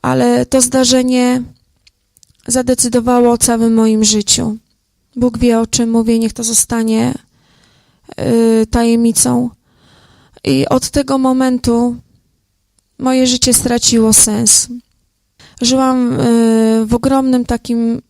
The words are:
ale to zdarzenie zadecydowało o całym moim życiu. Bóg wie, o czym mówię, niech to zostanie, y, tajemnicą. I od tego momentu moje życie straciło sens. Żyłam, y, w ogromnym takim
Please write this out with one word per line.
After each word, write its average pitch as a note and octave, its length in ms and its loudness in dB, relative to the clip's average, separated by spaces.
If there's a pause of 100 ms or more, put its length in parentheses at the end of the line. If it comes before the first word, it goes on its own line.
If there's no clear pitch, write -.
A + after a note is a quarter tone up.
ale B3 440 0
to C4 140 0
zdarzenie B3+ 800 0 (1040)
zadecydowało B3 840 0
o A#3+ 60 0
całym A#3 360 0
moim A3 300 2
życiu. G#3+ 520 -2 (600)
Bóg A#3+ 220 -2
wie, A#3 220 2
o A3+ 60 0
czym A#3 240 -2
mówię, A3+ 280 2
niech A3+ 140 -2
to A#3 120 -10
zostanie, A3+ 720 -2 (1500)
y, A3 40 0
tajemnicą. A#3 840 0 (920)
I C#3 240 0
od - 220 -2
tego C4+ 280 -2
momentu B3 800 0 (1000)
moje B3+ 280 0
życie B3 280 -2
straciło A#3 580 0
sens. A3 560 0 (920)
Żyłam, B3+ 600 0
y, A3+ 680 2
w A3+ 80 -2
ogromnym C4 500 0
takim A#3 640 -4